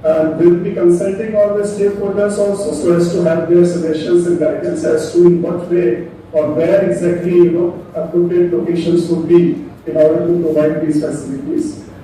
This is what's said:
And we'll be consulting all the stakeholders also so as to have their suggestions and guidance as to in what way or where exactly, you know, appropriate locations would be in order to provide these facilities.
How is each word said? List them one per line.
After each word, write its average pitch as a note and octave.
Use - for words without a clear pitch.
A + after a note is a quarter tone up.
And D#3+
we'll F3
be G3+
consulting G3
all G3+
the G3+
stakeholders G3+
also G3+
so E3+
as F3
to F3
have E3+
their F3
suggestions E3+
and D#3
guidance E3+
as D#3
to F3
in F3
what F3
way F3
or D3+
where E3
exactly, F3
you E3+
know, F3
appropriate F3
locations E3+
would D#3+
be E3+
in D#3
order D#3+
to E3+
provide D#3
these D3+
facilities. -